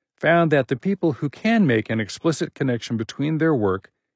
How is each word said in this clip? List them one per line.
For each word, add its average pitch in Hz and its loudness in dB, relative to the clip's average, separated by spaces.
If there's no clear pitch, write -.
found 165 2
that 143 4
the 131 -2
people 180 -2
who 147 -6
can 220 2
make 113 0
an 113 -2
explicit 151 -4
connection 120 -4
between 143 -4
their 160 2
work 98 -2